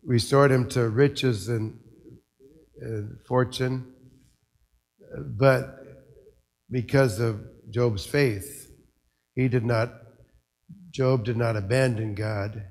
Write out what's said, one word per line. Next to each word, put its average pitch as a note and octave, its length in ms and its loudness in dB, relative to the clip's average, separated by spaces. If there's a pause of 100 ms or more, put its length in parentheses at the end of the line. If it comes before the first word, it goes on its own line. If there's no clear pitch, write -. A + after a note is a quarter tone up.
restored C3+ 480 4
him B2+ 180 2
to A#2+ 200 0
riches A#2+ 600 0
and, A2 300 -6 (1000)
and A2+ 480 -10
fortune. B2+ 680 -2 (1400)
But C3 380 4 (960)
because B2 480 2
of A2+ 220 -2 (280)
Job's A2 360 0
faith, B2 680 -2 (640)
he C3 120 0
did A#2+ 180 0
not, A#2+ 280 0 (1000)
Job C3 340 2
did A#2 120 -2
not A#2 180 0
abandon A2 600 0
God G#2 560 -4